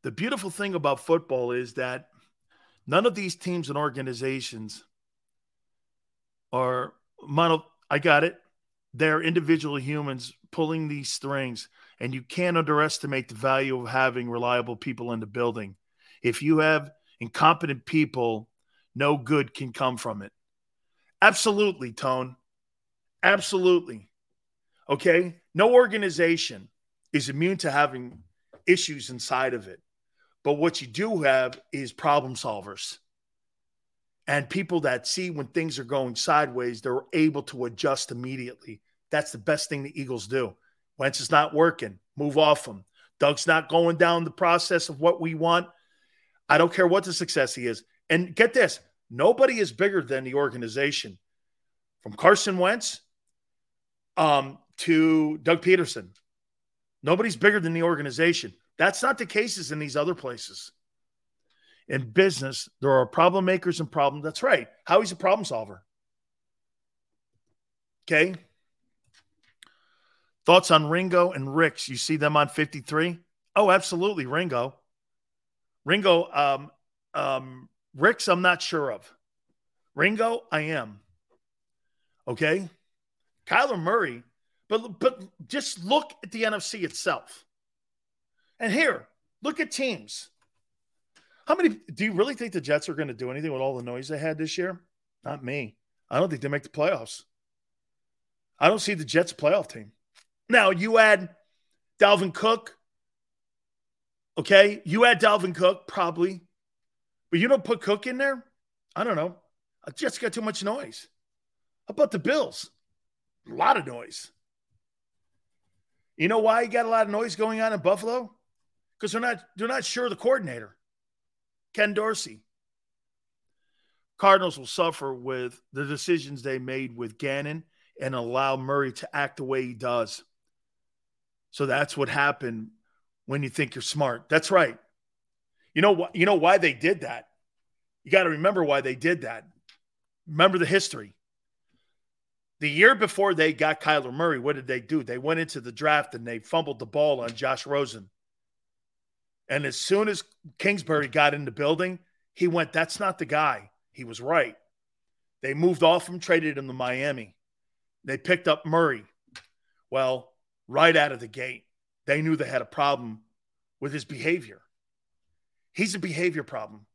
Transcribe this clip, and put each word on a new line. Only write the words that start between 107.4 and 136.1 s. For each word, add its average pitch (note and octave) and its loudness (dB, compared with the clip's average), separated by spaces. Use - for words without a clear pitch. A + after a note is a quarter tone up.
you A#3 4
don't C4 4
put A3+ -2
Cook G#3 -2
in B3+ -6
there? C4+ -2
I G#3+ -4
don't A3 -2
know. D#3+ -4
The - -14
Jets - -6
got A#3 -4
too A#3 -6
much G#3+ -6
noise. B3 -8
How G#3+ -14
about D4 2
the G3+ -2
Bills? - -2
A A2+ -14
lot G3+ 2
of D3+ -6
noise. A#2+ -14
You D#3+ 0
know A3 2
why A3 4
you A#3+ -2
got A#3 0
a A3+ -2
lot A3+ 2
of G#3 -6
noise G#3 -4
going A3 -2
on A3 0
in G3+ -4
Buffalo? A3 -2
'Cause G#3 -6
they're A3 -2
not, A#3 -4
they're G#3+ -4
not B3+ -4
sure B3 -4
of - -2
the F#3 -8
coordinator, D3 -2
Ken G#3 0
Dorsey. G#3 -4
Cardinals F#3 4
will C3 -16
suffer D3+ -2
with B2+ -8
the C#3 -6
decisions C#3+ -4
they C3 -6
made C3 -8
with A2+ -12
Gannon D3 -6
and C3+ -6
allow B2+ -2
Murray C3+ -2
to - -12
act C#3+ -4
the C#3 -10
way C3 -2
he B2 -10
does. A#2+ -4
So C#3+ -4
that's C#3 -2
what C#3 -2
happened C3+ -2
when C#3+ -4
you C3 -6
think C#3+ -4
you're B2+ -10
smart. C3 -4
That's D#3 2
right. D#3 4
You D#3 2
know G3+ 8
wh-, E3+ -4